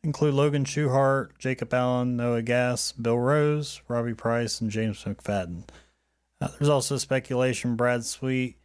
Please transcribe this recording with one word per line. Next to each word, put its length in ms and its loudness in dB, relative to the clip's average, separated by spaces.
include 320 0
Logan 300 2
Schuchart, 720 2
Jacob 380 -4
Allen, 420 0
Noah 260 0
Gass, 500 0
Bill 260 0
Rose, 680 0
Robbie 260 -2
Price, 460 -2
and 100 -2
James 320 -4
McFadden. 640 -6
Uh, 80 -4
there's 200 0
also 280 2
speculation 760 0
Brad 300 2
Sweet 600 -4